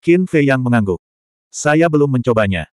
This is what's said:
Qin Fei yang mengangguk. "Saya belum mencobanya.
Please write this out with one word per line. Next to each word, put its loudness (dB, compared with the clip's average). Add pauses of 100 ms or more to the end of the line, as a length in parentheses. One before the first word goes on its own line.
Qin 0
Fei 0
yang 0
mengangguk. -2 (540)
"Saya 0
belum 0
mencobanya. -2